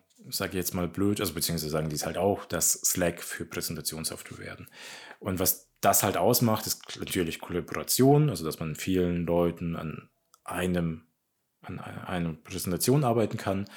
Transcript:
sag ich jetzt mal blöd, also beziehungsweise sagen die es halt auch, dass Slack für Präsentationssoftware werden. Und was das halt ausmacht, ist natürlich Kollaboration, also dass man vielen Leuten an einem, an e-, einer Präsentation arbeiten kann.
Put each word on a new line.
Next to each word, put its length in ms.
sag 220
ich 60
jetzt 180
mal 140
blöd, 340
also 100
beziehungsweise 380
sagen 180
die 60
es 100
halt 140
auch, 260
dass 280
Slack 500
für 240
Präsentationssoftware 920
werden. 300
Und 180
was 320
das 220
halt 160
ausmacht, 480
ist 320
natürlich 420
Kollaboration, 880
also 160
dass 160
man 160
vielen 480
Leuten 500
an 360
einem, 640
an 160
e-, 280
einer 280
Präsentation 680
arbeiten 340
kann. 280